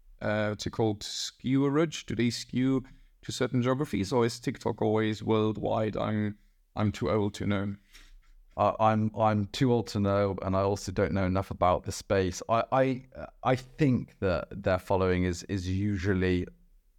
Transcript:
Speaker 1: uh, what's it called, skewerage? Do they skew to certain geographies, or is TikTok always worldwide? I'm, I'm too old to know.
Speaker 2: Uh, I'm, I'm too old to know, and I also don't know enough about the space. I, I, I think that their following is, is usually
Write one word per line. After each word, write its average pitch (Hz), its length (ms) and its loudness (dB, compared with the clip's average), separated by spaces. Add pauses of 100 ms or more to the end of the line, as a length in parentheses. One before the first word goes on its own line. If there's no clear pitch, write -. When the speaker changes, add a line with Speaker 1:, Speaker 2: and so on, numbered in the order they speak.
(220)
Speaker 1:
uh, 107 280 -2
what's 104 160 -6
it 110 60 -4
called, 110 300 -2
skewerage? 139 1040 -2
Do 110 100 -6
they 117 140 2
skew 127 540 -2 (400)
to - 80 -10
certain 123 300 0
geographies, 131 520 -2
or 120 120 4
is 117 140 -4
TikTok 117 420 -4
always 110 400 0
worldwide? 107 760 0
I'm, 107 400 -2 (380)
I'm 104 160 0
too - 200 -2
old 104 240 0
to 104 100 -6
know. 101 300 -2 (800)
Speaker 2:
Uh, 101 240 4
I'm, 110 360 4
I'm 107 320 2
too 127 260 2
old 117 140 0
to - 120 -4
know, 98 420 2
and 95 140 0
I 95 60 2
also 98 300 -2
don't 98 200 0
know 98 140 0
enough 92 260 0
about 90 320 2
the 101 80 -8
space. 92 580 0
I, 113 220 2
I, 131 320 2 (400)
I 131 120 2
think - 680 0
that 90 260 0 (160)
their 92 160 2
following 92 460 2
is, 87 180 -4
is 92 260 -4
usually 92 800 0 (520)